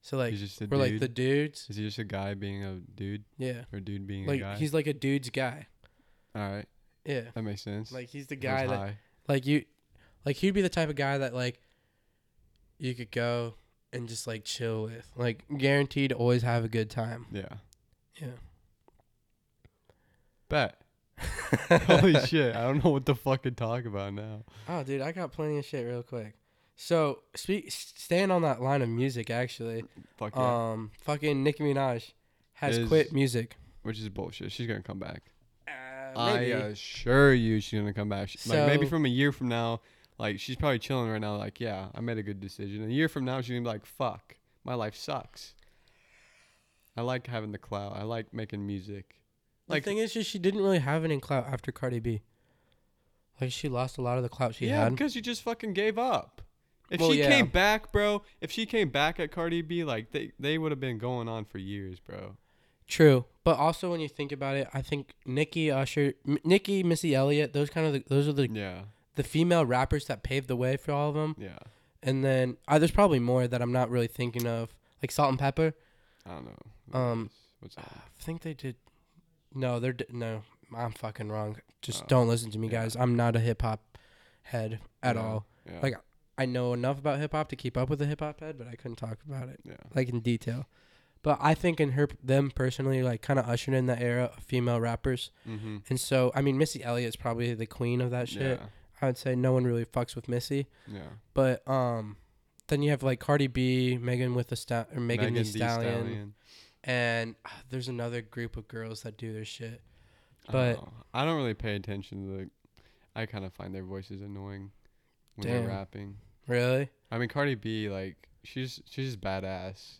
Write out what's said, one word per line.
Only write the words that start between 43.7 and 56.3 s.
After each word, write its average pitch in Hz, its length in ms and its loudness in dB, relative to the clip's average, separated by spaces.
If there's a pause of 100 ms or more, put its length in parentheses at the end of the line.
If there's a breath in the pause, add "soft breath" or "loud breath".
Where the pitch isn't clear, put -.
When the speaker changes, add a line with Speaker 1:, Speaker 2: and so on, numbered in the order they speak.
Speaker 2:
"Fuck, - 500 -8 (300)
my 127 80 -6
life 107 220 -4
sucks. - 580 -10 (1400 soft breath)
I 117 40 -4
like 123 260 -4
having 110 260 -6
the 104 40 -8
clout. 101 380 -8
I 98 80 -6
like 113 300 -6
making 107 340 -6
music." 98 480 -8 (520)
Speaker 1:
The 160 80 -2
Speaker 2:
Like 147 100 0
Speaker 1:
thing 208 120 -2
is, 220 160 -2
just 220 160 -2
she 196 100 -6
didn't 196 220 2
really 190 180 4
have 151 260 0
any 151 160 0
clout 135 260 0
after 135 240 -6
Cardi 123 280 -4
B. 113 220 -2 (1160)
Like, 127 140 -4
she - 160 -4
lost 127 280 -2
a 135 40 -4
lot 123 160 0
of 127 60 0
the 120 60 -2
clout 120 260 -2
she - 120 -2
Speaker 2:
Yeah, - 180 4
Speaker 1:
had. 117 80 4
Speaker 2:
because 277 200 0
she 233 80 -6
just 233 200 -6
fucking 226 320 -4
gave 208 240 2
up. 233 440 0 (480)